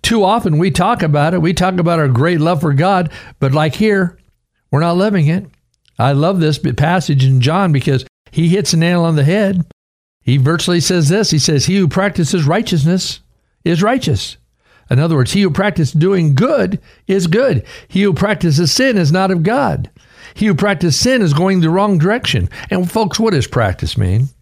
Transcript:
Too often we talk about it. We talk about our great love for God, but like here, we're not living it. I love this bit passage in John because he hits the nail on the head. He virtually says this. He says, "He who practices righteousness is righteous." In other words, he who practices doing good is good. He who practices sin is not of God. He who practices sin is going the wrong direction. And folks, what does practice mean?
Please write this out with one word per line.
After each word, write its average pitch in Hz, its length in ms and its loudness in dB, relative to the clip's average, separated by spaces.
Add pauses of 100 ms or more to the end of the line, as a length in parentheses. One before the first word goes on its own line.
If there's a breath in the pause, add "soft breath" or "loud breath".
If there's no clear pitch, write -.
Too 226 220 0
often 190 340 0
we 175 140 0
talk 185 320 -2
about 151 320 0
it. 175 60 0
We 175 120 0
talk 185 240 -2
about 170 220 0
our 147 80 0
great 147 320 0
love 156 220 0
for 156 120 0
God, 180 380 0 (280 loud breath)
but 113 120 0
like 156 240 0
here, 196 420 0 (540)
we're 143 80 0
not 170 180 0
living 190 300 2
it. 180 200 -2 (500)
I 131 160 2
love 170 260 2
this 151 180 0
bit 123 200 -4
passage 143 480 0
in 131 160 4
John 160 320 0
because 135 320 0 (260)
he 165 160 0
hits 180 240 0
the 165 60 0
nail 175 260 2
on 165 140 0
the 139 80 2
head. 190 400 0 (560)
He 135 160 0
virtually 165 420 0
says 165 300 0
this. 202 220 0
He 151 80 2
says, 143 260 0
"He 190 120 0
who 185 100 2
practices 175 580 -2
righteousness 175 760 0 (460)
is 170 180 0
righteous." 208 540 -2 (520 soft breath)
In 123 100 2
other 160 160 0
words, 127 180 0
he 202 80 2
who 190 80 2
practices 170 420 -2
doing 165 420 2
good 202 460 0 (280 soft breath)
is 190 200 0
good. 196 360 0 (260 loud breath)
He 190 140 0
who 196 100 2
practices 170 580 0
sin 254 260 0
is 156 140 2
not 190 200 0
of 175 120 0
God. 233 460 -2 (440 loud breath)
He 214 120 -2
who 202 100 2
practices 180 440 0
sin 247 220 0
is 156 120 2
going 185 260 0
the 160 100 2
wrong 196 280 0
direction. 160 500 -2 (220 loud breath)
And 180 200 -2
folks, 214 300 -4
what 220 140 0
does - 140 -2
practice 104 500 -4
mean? 107 320 0 (120)